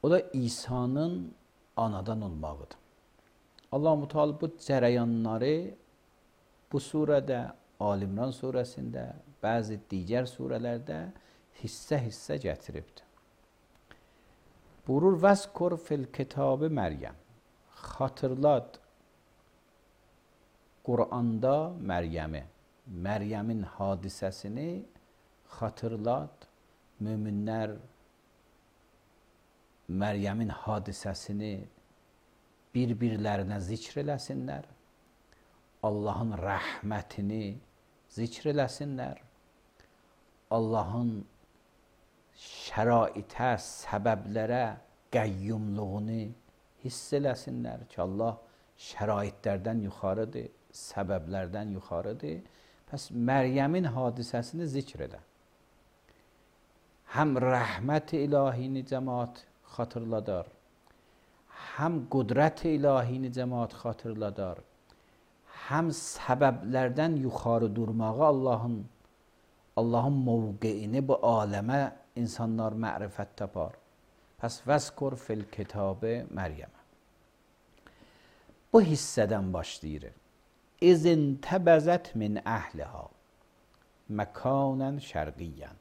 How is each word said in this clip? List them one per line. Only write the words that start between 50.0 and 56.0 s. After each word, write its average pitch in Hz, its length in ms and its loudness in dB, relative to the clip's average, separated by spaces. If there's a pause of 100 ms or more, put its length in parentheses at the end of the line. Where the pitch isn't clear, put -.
səbəblərdən 95 1040 -4
yuxarıdır. 110 600 -6 (520)
Pəs - 240 -10
Məryəmin 135 800 4
hadisəsini 123 720 -2
zikr 139 400 -6
elə. - 180 -16 (1900)